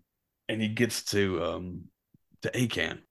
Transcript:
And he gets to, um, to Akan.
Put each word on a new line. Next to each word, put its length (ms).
And 140
he 60
gets 380
to, 380
um, 380
to 80
Akan. 500